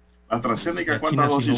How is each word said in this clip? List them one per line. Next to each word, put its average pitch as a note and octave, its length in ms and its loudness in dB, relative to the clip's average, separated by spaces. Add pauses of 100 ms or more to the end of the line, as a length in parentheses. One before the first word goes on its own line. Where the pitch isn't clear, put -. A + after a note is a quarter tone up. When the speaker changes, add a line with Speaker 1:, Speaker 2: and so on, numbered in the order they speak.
(300)
Speaker 1:
¿La A#2 80 0
AstraZeneca D3+ 560 -2
Speaker 2:
La - 60 -2
Speaker 1:
cuántas D3 260 2
Speaker 2:
china D3 100 2
Speaker 1:
dosis C3 120 0
son, C3+ 100 2